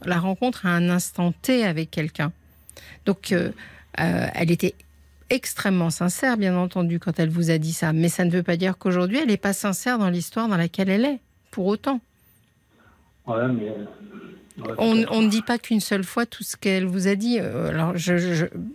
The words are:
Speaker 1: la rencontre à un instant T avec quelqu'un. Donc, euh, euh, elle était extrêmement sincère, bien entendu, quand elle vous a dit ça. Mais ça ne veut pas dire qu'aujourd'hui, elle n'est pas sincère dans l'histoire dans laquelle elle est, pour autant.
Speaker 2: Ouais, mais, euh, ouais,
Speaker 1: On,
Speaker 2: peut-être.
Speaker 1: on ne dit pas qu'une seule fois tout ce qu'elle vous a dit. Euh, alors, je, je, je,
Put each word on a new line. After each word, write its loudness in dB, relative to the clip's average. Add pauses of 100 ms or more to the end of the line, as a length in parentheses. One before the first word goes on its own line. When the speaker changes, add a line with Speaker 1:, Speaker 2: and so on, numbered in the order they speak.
Speaker 1:
la 0
rencontre -2
à 2
un 4
instant 0 (100)
T 2
avec -2
quelqu'un. -2 (760)
Donc, -2
euh, 2 (500)
euh, 0
elle 2
était 2 (560)
extrêmement 0
sincère, 0
bien 2
entendu, 0
quand -4
elle 2
vous 0
a 4
dit -2
ça. 0
Mais 4
ça 0
ne 2
veut 0
pas 0
dire 0
qu'aujourd'hui, 0
elle 0
n'est 4
pas 0
sincère -2
dans 2
l'histoire -2
dans 2
laquelle 0
elle 4
est, -2 (320)
pour -2
autant. 0 (1300)
Speaker 2:
Ouais, 0
mais, -2
euh, -14
ouais, -6
Speaker 1:
On, 4
Speaker 2:
peut-être. 2
Speaker 1:
on 4
ne 6
dit 2
pas -2
qu'une 0
seule 0
fois -2
tout -12
ce -10
qu'elle 0
vous 0
a 4
dit. 0
Euh, -2
alors, 0
je, 2
je, 0
je, 2 (300)